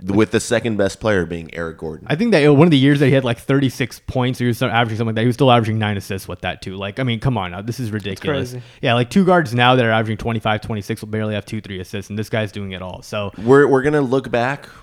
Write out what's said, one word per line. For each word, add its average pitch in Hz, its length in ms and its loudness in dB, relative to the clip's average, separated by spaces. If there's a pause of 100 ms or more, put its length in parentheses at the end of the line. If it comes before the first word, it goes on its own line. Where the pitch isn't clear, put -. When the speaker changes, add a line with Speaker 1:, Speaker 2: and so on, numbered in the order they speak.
Speaker 1:
with 101 260 2
the 110 100 2
second 113 360 -2
best 98 240 -2
player 101 240 2
being 82 300 -10
Eric 82 240 -8
Gordon. 78 320 -10
Speaker 2:
I 147 60 0
think 226 160 0
that, 147 140 4
uh, 147 60 8
one 143 140 8
of 180 60 4
the 139 60 4
years 143 220 4
that 143 60 4
he 127 60 4
had, 135 120 2
like, 120 140 -2
thirty-six 135 680 -2
points, 127 340 -4
or 123 40 0
he 123 40 2
was 120 140 -2
averaging 113 360 0
something 117 80 -2
like 110 80 -4
that. 110 80 0
He 120 40 2
was 123 100 0
still 131 140 4
averaging 110 280 4
nine 104 180 0
assists 95 320 -8
with 90 140 -10
that, 90 180 -6
too. 95 160 -12
Like, 98 220 -8
I 131 40 -4
mean, 117 160 -2
come 120 200 0
on 90 140 -6
now. 95 100 -10
This 117 180 -8
is 113 100 -6
ridiculous. 123 600 -6
Speaker 3:
crazy. 123 120 -12 (200)
Speaker 2:
Yeah, 120 100 2
like, 120 160 0
two 196 160 4
guards 165 300 4
now 123 200 6
that 127 120 4
are 113 40 2
averaging 110 280 0
twenty-five, 110 420 -2
twenty-six 110 400 -6
will 107 80 -12
barely 107 260 -4
have 101 120 -6
two, 107 160 -10
three 95 180 -10
assists, 98 300 -10
and 104 80 -6
this 107 100 -6
guy's 110 240 -4
doing 98 200 -10
it 92 100 -10
all. 92 200 -12
So 104 360 -8
Speaker 1:
We're, 131 280 6
we're 131 160 4
gonna 151 180 2
look 123 300 -2
back 123 360 -2 (160)